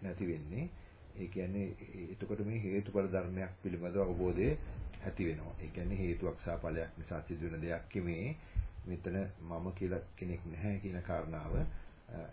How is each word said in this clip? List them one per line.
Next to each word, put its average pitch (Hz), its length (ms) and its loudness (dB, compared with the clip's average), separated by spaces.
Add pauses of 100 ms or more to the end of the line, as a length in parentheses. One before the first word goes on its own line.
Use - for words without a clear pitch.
නැති 92 260 0
වෙන්නේ. 82 420 0 (440)
ඒ 95 140 -4
කියන්නේ 95 400 0 (360)
එතකොට 95 360 -2
මේ 107 200 0
හේතුඵල 98 480 4
ධර්මයක් 92 500 2
පිළිබඳව 87 440 2
අවබෝධය 90 460 6 (540)
ඇති - 240 0
වෙනවා. 78 360 0
ඒ 78 60 -4
කියන්නේ 90 300 0
හේතුවක් 87 420 2
සහ 85 200 0
ඵලයක් 80 380 0
නිසා 80 240 -4
සිදුවෙන 80 400 -2
දෙයක් 85 340 -2
මේ 92 400 0 (500)
මෙතන 90 320 0 (240)
මම 85 300 -4
කියලා 90 280 0 (160)
කෙනෙක් 90 300 -2
නැහැ 95 340 0
කියන 90 220 -2
කාරණාව, 78 540 0
අ, - 640 0 (160)